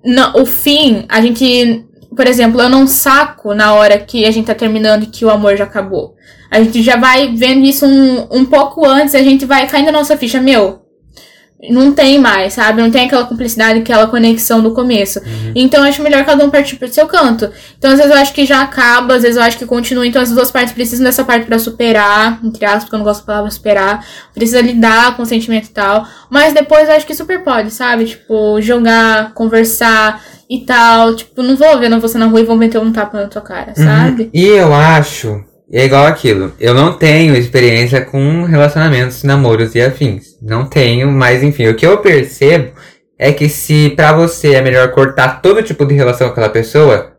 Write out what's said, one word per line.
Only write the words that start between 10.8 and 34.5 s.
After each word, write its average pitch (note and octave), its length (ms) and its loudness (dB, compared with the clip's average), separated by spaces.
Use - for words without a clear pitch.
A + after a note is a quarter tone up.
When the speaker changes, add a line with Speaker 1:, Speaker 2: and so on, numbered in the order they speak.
Speaker 1:
não C4+ 220 4
tem C#4+ 260 2
mais, G3+ 340 0
sabe? A3 300 0
Não A3+ 80 2
tem B3 160 0
aquela B3 180 -2
cumplicidade, A3+ 540 -2
aquela A3+ 280 2
conexão A3+ 540 0
do A3 140 0
começo. A3+ 460 -2
Speaker 2:
Uhum. - 340 -10
Speaker 1:
Então, C4 280 2
eu C#4+ 60 2
acho C#4+ 140 -4
melhor C#4+ 200 0
cada C#4+ 220 2
um C#4+ 60 2
partir C#4 260 -2
pro B3+ 160 -10
seu D4+ 140 2
canto. B3 440 0
Então, C4+ 120 0
às C4+ 60 4
vezes C#4+ 160 4
eu C#4 60 4
acho C#4 160 0
que C#4+ 100 0
já C4 160 0
acaba, B3 540 0
às A#3+ 80 0
vezes A#3+ 160 0
eu A#3 40 2
acho A#3+ 140 0
que B3+ 80 -12
continua. A#3+ 420 -4
Então, B3 140 0
as A#3+ 100 -2
duas B3 200 0
partes B3 240 -4
precisam A#3+ 320 -4
dessa B3+ 180 -2
parte A#3+ 220 -2
pra A3+ 120 -2
superar, A3+ 840 -2
entre A3 220 -6
aspas, G#3 180 -2
porque - 120 -12
eu - 20 -6
não G#3 80 -6
gosto G#3 140 -4
da - 60 -20
palavra G#3 240 -6
superar. G#3 540 -2
Precisa A#3 260 -2
lidar A#3 560 0
com B3 60 -10
o A3+ 40 -8
sentimento A3+ 420 -4
e - 40 -20
tal. G#3 340 -2
Mas D4 240 2
depois D4+ 340 4
eu D4+ 100 2
acho D4+ 100 0
que D#4 80 -12
super F4+ 280 -8
pode, A3 280 -4
sabe? A#3+ 340 -4
Tipo, G#3+ 560 -4
jogar, A3+ 720 0
conversar A3+ 880 0
e B3 160 -8
tal. A3+ 500 2
Tipo, - 260 -12
não C4 140 0
vou D4 220 4
vendo A#3 200 0
você A3+ 200 -4
na A3+ 80 2
rua A3+ 140 2
e A3+ 40 2
vou A3+ 120 0
meter A3+ 220 0
um A3 140 -2
tapa G#3 300 -6
na G3+ 60 -8
tua - 120 -12
cara, - 380 -16
Speaker 2:
Uhum. D#3 60 4
Speaker 1:
sabe? A3 500 2
Speaker 2:
E F3 140 2
eu F3+ 260 4